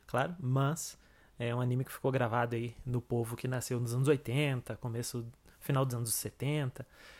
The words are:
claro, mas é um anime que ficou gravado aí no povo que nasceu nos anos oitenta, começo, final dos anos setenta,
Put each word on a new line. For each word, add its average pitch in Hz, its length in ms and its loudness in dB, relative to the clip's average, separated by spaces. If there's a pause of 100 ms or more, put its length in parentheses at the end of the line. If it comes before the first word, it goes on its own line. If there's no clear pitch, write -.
claro, 160 320 0
mas 135 600 0 (400)
é 120 160 0
um 123 80 0
anime 127 240 2
que - 40 -14
ficou - 220 0
gravado 120 420 2
aí 117 300 -4
no 120 160 0
povo 120 340 -2
que 127 140 -4
nasceu 123 320 -2
nos 120 140 -2
anos 135 140 2
oitenta, 135 680 2
começo, 117 500 -4 (320)
final 135 280 2
dos 123 80 -2
anos 117 180 -2
setenta, 135 720 -2 (320)